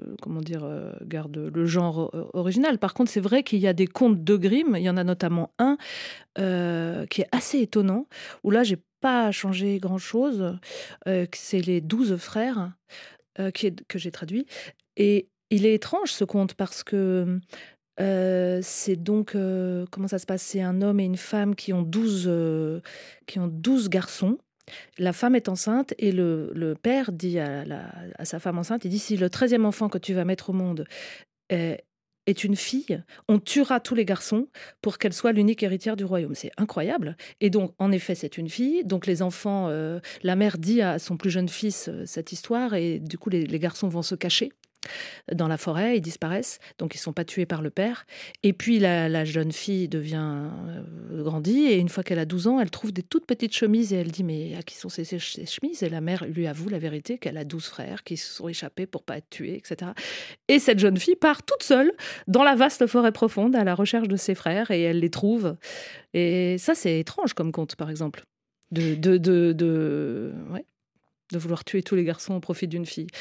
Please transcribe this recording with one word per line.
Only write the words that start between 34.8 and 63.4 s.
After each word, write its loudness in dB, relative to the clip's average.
pour -4
qu'elle 0
soit 2
l'unique 4
héritière -2
du -4
royaume. » -2
C'est -12
incroyable. -2
Et 6
donc, 2
en 4
effet, 0
c'est -8
une -6
fille. 0
Donc, -2
les 0
enfants, -2
euh, -4
la 2
mère 4
dit 2
à 2
son -4
plus 0
jeune 0
fils, -4
euh, -10
cette -10
histoire -4
et 0
du -8
coup, -6
les, 2
les -4
garçons -2
vont -4
se -4
cacher -2
dans 0
la 0
forêt, 0
ils 2
disparaissent, -4
donc -6
ils -10
sont -8
pas -4
tués -2
par -4
le -4
père. -4
Et 6
puis 2
la, 4
la 0
jeune 0
fille -2
devient, -4
euh, -10
grandit, 2
et 6
une 4
fois -4
qu'elle -2
a 0
douze -2
ans, 4
elle 0
trouve -8
des -6
toutes -2
petites -2
chemises 2
et 2
elle -2
dit, « -4
Mais -6
à -10
qui -16
sont -14
ces, -8
ces, -8
ces -10
chemises ? » -6
Et 0
la -4
mère -2
lui -4
avoue -6
la -4
vérité, -6
qu'elle -6
a -8
douze -8
frères -12
qui -8
se -10
sont -10
échappés -8
pour -10
pas -8
être -16
tués, -8
et -14
cetera. -8
Et 10
cette 6
jeune 6
fille 4
part 4
toute 0
seule 6
dans 8
la 8
vaste 6
forêt 6
profonde 2